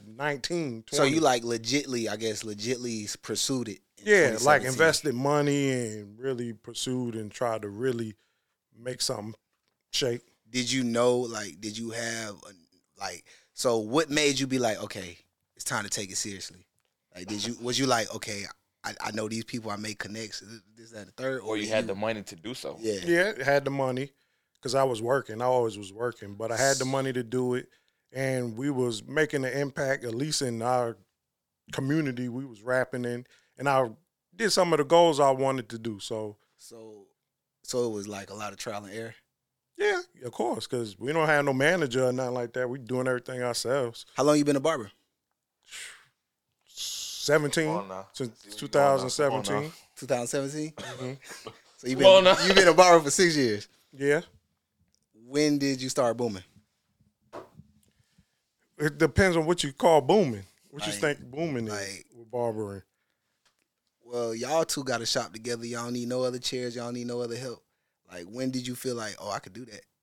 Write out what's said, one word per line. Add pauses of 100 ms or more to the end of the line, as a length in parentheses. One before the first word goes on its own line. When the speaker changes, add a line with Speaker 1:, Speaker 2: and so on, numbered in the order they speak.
Speaker 1:
nineteen,
Speaker 2:
So
you,
Speaker 1:
twenty.
Speaker 2:
like,
legitly,
I
guess,
legitly
s-,
pursued
it (180)
in
Speaker 1:
Yeah,
like,
Speaker 2:
twenty
seventeen.
Speaker 1:
invested
money
and
really
pursued
and
tried
to
really (640)
make
something (580)
shake. (280)
Speaker 2:
Did
you
know,
like,
did
you
have,
a, (480)
like, (300)
so
what
made
you
be
like,
"Okay, (380)
it's
time
to
take
it
seriously"? (480)
Like,
did
you,
was
you
like,
"Okay, (400)
I,
I
know
these
people,
I
make
connects,
th-, (260)
this,
that,
and
the
third,"
Speaker 3:
Or
you
Speaker 2:
did
Speaker 3:
had
Speaker 2:
you
Speaker 3:
the
money
to
do
so.
Speaker 2:
Yeah.
Speaker 1:
Yeah,
had
the
money, (480)
'cause
I
was
working.
I
always
was
working,
but
I
had
the
money
to
do
it, (440)
and
we
was
making
an
impact,
at
least
in
our (760)
community.
We
was
rapping
in, (320)
and
I (460)
did
some
of
the
goals
I
wanted
to
do,
so. (220)
Speaker 2:
So, (560)
so
it
was,
like,
a
lot
of
trial
and
error? (640)
Speaker 1:
Yeah, (220)
of
course,
'cause
we
don't
have
no
manager
or
nothing
like
that.
We
doing
everything
ourselves. (100)
Speaker 2:
How
long
you
been
a
barber? (1700)
Speaker 1:
Seventeen.
Speaker 3:
Come
on
now.
Speaker 1:
Since
Speaker 3:
See
what
you
doing
now.
Come
on
now.
Speaker 1:
two
thousand
seventeen. (240)
Speaker 2:
Two
thousand
seventeen?
Speaker 1:
Mm-hmm. (680)
Speaker 2:
So
you
Speaker 3:
Come
on
Speaker 2:
been,
Speaker 3:
now.
Speaker 2:
you
been
a
barber
for
six
years? (260)
Speaker 1:
Yeah. (1080)
Speaker 2:
When
did
you
start
booming? (2250)
Speaker 1:
It
depends
on
what
you
call
booming. (260)
What
you
Speaker 2:
Like,
Speaker 1:
think
booming
is
Speaker 2:
like
Speaker 1:
with
barbering? (1200)
Speaker 2:
Well,
y'all
two
got
a
shop
together.
Y'all
need
no
other
chairs.
Y'all
need
no
other
help. (460)
Like,
when
did
you
feel
like,
"Oh,
I
could
do
that"? (220)